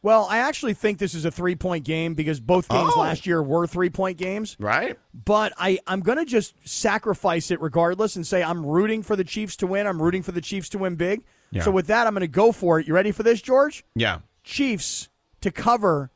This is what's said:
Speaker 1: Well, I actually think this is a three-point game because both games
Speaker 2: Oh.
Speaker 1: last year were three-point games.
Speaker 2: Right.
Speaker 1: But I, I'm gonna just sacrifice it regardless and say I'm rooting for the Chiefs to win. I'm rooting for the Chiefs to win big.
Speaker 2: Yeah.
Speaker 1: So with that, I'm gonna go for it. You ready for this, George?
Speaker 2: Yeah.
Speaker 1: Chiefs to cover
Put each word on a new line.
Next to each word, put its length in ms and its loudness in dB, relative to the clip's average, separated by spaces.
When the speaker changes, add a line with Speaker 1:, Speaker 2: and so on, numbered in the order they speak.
Speaker 1:
Well, 280 4
I 80 2
actually 360 -2
think 240 -2
this 160 -2
is 100 -6
a 80 0
three-point 520 -4
game 300 -2
because 240 -2
both 300 0
games 260 2
Speaker 2:
Oh. 60 4
Speaker 1:
last 260 -2
year 160 0
were 240 0
three-point 520 -2
games. 420 -8
Speaker 2:
Right. 360 0
Speaker 1:
But 460 0
I, 300 0
I'm 120 -2
gonna 240 0
just 300 -2
sacrifice 840 -2
it 100 -2
regardless 540 0
and 100 -8
say 180 0
I'm 220 -2
rooting 380 2
for 140 -2
the 80 -2
Chiefs 320 -6
to 100 -2
win. 200 0
I'm 140 -4
rooting 220 2
for 100 -6
the 80 0
Chiefs 300 -8
to 80 -6
win 160 -2
big. 280 -2
Speaker 2:
Yeah. 120 -2
Speaker 1:
So 100 2
with 160 0
that, 180 4
I'm 80 0
gonna 140 -2
go 240 4
for 260 2
it. 80 -2
You 80 0
ready 180 4
for 120 -6
this, 180 4
George? 420 2
Speaker 2:
Yeah. 240 0
Speaker 1:
Chiefs 640 -4
to 100 -2
cover 640 2